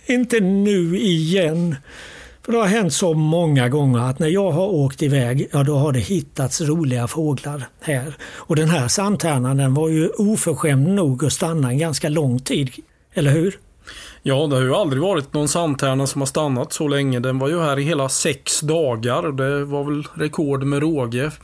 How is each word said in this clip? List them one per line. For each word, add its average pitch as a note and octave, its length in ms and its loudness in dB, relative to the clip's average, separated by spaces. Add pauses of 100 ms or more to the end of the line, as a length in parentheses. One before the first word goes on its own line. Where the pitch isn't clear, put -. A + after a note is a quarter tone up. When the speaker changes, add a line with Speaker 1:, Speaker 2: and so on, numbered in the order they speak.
Speaker 1:
inte B3 340 2
nu G3 580 2
igen. E3+ 800 0 (680)
För - 100 -6
det A#3 60 2
har A3 80 2
hänt F#3+ 260 2
så E3+ 220 2
många D#3 540 2
gånger C3+ 300 2
att B2+ 200 -2
när D#3+ 100 0
jag F#3+ 220 2
har F3+ 180 0
åkt C#3+ 340 0
iväg, C3+ 500 0
ja, C#3+ 100 2
då C#3+ 140 2
har C#3+ 160 2
det B2+ 80 0
hittats C#3 600 -2
roliga C#3+ 480 0
fåglar D3 600 -4 (120)
här. C3 420 -4
Och - 340 -4
den D#3 120 4
här D3+ 200 2
sandtärnan, D3 680 0
den C3+ 180 2
var D#3 140 2
ju D#3+ 200 2
oförskämd F3+ 800 2
nog D#3+ 360 2
att F3 80 0
stanna D#3+ 360 -2
en B2 100 0
ganska D#3+ 300 -2
lång D3 320 0
tid, C#3+ 300 -2 (440)
eller C#3+ 160 2
hur? E3 280 2 (680)
Speaker 2:
Ja, C#3+ 200 2
det C#3 100 2
har C3 60 2
ju C3 120 2
aldrig D#3 280 0
varit E3+ 300 0
någon D3 160 0
sandtärna C#3 580 0
som C#3 140 -4
har C3+ 60 0
stannat C3+ 460 -2
så D#3 160 -2
länge. C#3 320 0
Den C3 180 -2
var C3+ 100 -2
ju E3+ 120 0
här C#3+ 180 0
i C#3 40 0
hela C#3+ 260 0
sex - 520 -2
dagar. C3+ 600 0 (100)
Det C3+ 320 -2
var C#3+ 200 -4
väl D3 300 -4
rekord D3+ 500 -2
med C#3+ 180 0
råge C#3 480 -2 (140)